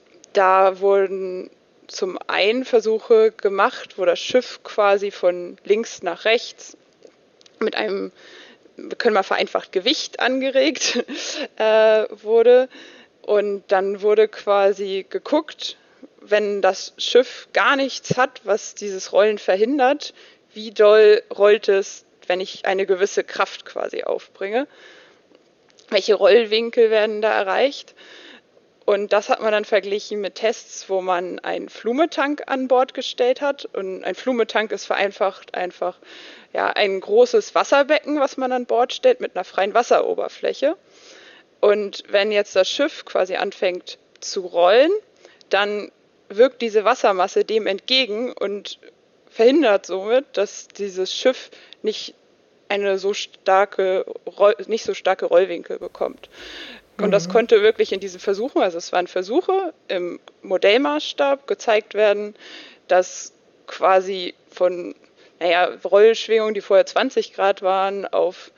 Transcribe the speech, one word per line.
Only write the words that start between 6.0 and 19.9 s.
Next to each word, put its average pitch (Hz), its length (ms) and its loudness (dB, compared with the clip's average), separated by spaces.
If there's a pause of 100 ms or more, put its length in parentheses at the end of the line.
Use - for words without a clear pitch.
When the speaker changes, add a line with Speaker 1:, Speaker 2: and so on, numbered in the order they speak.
Speaker 1:
nach 175 220 -6
rechts - 520 -2 (840)
mit 220 160 -4
einem, 196 360 -4 (680)
wir - 200 -14
können 220 180 2
mal 196 80 2
vereinfacht, - 480 -4
Gewicht - 480 -4
angeregt, 262 840 -2 (280)
<laughs> 311 260 -10
äh, 220 480 4 (180)
wurde. 240 460 4 (560)
Und 202 440 0
dann 196 320 0
wurde 214 260 4
quasi 196 840 0
geguckt, - 680 -6 (420)
wenn 208 420 -2
das 190 360 -2
Schiff - 560 0
gar 247 240 2
nichts - 400 -4
hat, 254 260 0
was 202 320 -4
dieses 196 380 -10
Rollen 208 240 4
verhindert, 254 760 0 (400)